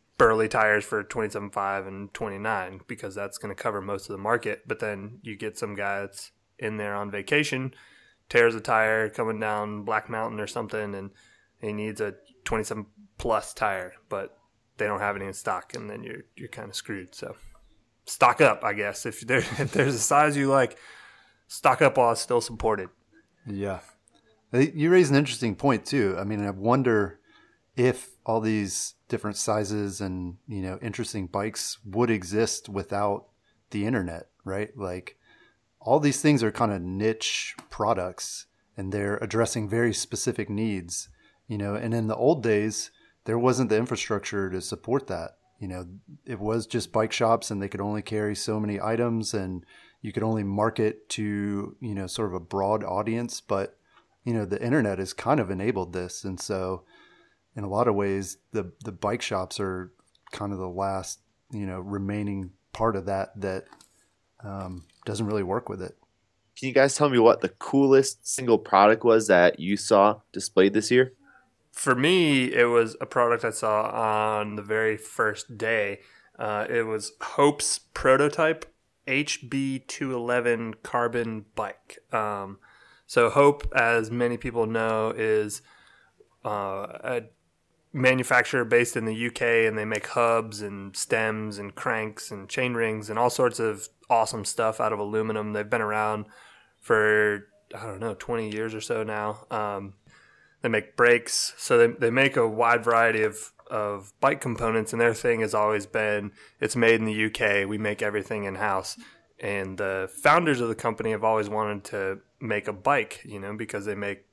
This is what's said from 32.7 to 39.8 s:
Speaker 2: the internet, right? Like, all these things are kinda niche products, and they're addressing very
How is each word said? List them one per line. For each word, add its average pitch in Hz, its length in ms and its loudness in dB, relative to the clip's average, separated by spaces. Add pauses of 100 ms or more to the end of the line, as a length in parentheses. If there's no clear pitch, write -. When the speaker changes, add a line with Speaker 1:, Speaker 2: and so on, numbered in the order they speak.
Speaker 2:
the 104 160 -4
internet, 90 440 -4 (140)
right? 101 320 -6
Like, 92 420 -10 (640)
all 135 200 2
these 143 220 2
things 147 220 6
are 107 80 2
kinda 104 280 0
niche 98 760 -2 (140)
products, 95 800 -4 (280)
and 95 160 -8
they're 101 260 -2
addressing 110 520 -2
very 113 240 2